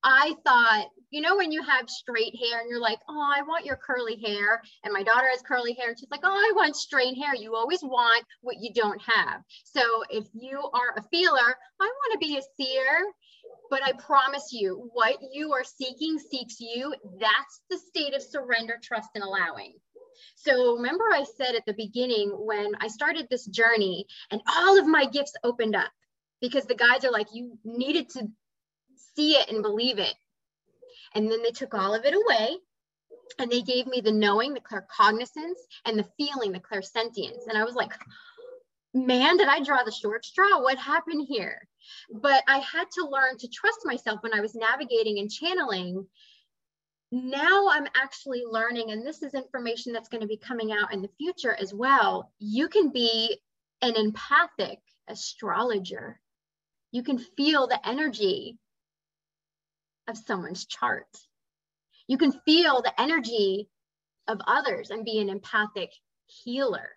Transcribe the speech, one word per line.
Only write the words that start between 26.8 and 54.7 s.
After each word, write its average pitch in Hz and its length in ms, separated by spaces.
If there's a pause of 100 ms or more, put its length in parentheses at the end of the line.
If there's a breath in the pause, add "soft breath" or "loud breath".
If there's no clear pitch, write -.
are 262 60
like, 214 240
"You 240 300
needed 254 460
to 220 200 (840)
see 302 220
it - 140
and 214 120
believe 214 360
it." 170 160 (1000 loud breath)
And 214 160
then 226 120
they 233 80
took 240 240
all 196 200
of 226 100
it 294 100
away 330 440 (800)
and 247 120
they 247 120
gave 247 240
me 254 140
the 214 120
knowing, 214 420
the 240 60
claircognizance, 233 1000 (260 loud breath)
and 220 140
the 208 180
feeling, 269 360
the 185 80
clairsentience. 214 880
And 220 100
I 214 80
was 240 100
like, 240 180 (1040 loud breath)
"Man, 254 420
did 370 120
I 302 120
draw 277 220
the 220 100
short 214 320
straw? 370 360
What 262 180
happened 294 480
here?" 220 420 (420 loud breath)
But 262 360
I 277 120
had 320 340
to 349 160
learn 262 300
to 247 100
trust 440 360
myself 240 380
when 226 120
I 208 60
was 214 140
navigating 226 640
and 208 120
channeling. 196 800 (1000 soft breath)
Now 285 580
I'm 294 260
actually 262 500
learning, 226 460
and 220 160
this 311 160
is 277 120
information 240 580
that's 226 160
gonna 220 180
be 214 100
coming 226 360
out 208 200
in 196 80
the 196 160
future 302 380
as 196 180
well. 208 640
You 220 300
can 339 220
be 226 500 (400)
an 233 160
empathic 214 840 (260)